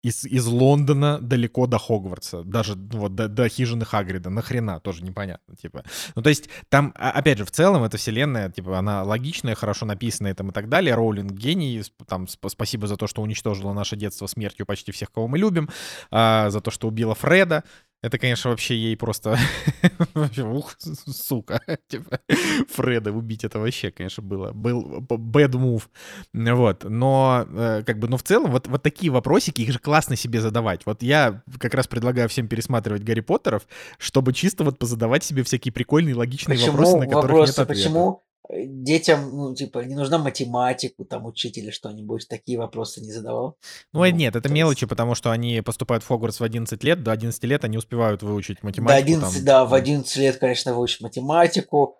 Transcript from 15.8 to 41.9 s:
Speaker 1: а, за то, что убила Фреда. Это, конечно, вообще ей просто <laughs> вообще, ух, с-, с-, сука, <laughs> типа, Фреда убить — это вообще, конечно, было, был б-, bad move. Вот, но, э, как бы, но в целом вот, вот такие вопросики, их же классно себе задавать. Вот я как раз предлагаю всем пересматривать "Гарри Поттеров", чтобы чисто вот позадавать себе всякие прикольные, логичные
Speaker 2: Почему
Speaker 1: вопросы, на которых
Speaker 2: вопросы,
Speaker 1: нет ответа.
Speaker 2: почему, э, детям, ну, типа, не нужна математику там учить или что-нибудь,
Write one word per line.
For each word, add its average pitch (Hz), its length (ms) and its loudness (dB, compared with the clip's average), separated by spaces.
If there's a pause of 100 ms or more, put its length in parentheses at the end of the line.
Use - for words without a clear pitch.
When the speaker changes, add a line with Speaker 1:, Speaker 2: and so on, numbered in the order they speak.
Speaker 1:
а, 110 400 4
за 101 120 -2
то, 110 100 -4
что - 160 -6
убила 110 260 0
Фреда. 170 500 4 (400)
Это, 120 140 -2
конечно, 123 320 0
вообще 120 260 0
ей 113 220 0
просто 113 400 -2 (440)
<laughs> 175 340 2
вообще, 135 260 -2
ух, 120 380 -4
с-, 156 160 -10
с-, - 320 -12
сука, 117 340 -4 (140)
<laughs> - 120 -18
типа, - 320 -8 (540)
Фреда 117 380 0
убить — 113 320 -6
это 107 160 -4
вообще, 107 320 -4
конечно, 95 320 -10
было, 98 300 -6
был 110 480 -4
б-, 127 160 -2
bad 123 340 4
move. 127 320 0 (500)
Вот, 117 500 4
но, 127 640 2
э, 110 380 -2
как 107 140 -2
бы, 113 80 -2
но 127 100 0
в - 60 -6
целом 220 280 2
вот, 127 160 0
вот 127 140 -2
такие 151 300 0
вопросики, 135 500 2
их 117 100 0
же 123 60 -2
классно 147 380 2
себе 117 260 -2
задавать. 110 460 0
Вот 107 160 -4
я 123 400 4 (160)
как - 160 -2
раз 131 120 2
предлагаю 123 400 0
всем 113 200 -2
пересматривать 107 560 -2
"Гарри 113 180 0
Поттеров", 135 460 0 (320)
чтобы 131 340 2
чисто 185 300 0
вот 143 160 0
позадавать 120 440 0
себе 131 200 -2
всякие 127 280 -2
прикольные, 147 440 2
логичные 123 420 -2
Speaker 2:
Почему 123 200 2
Speaker 1:
вопросы, 175 200 8
на 135 80 2
которых 147 180 2
Speaker 2:
вопросы, 147 280 6
Speaker 1:
нет - 80 -2
ответа. 147 240 0
Speaker 2:
почему, 175 400 0 (260)
э, 98 160 -8
детям, 143 720 2
ну, 139 200 -6
типа, 131 240 -8
не 131 160 -8
нужна 143 220 0
математику 123 880 -2
там 117 200 -10
учить 113 320 -8
или 107 140 -12
что-нибудь, 110 560 -10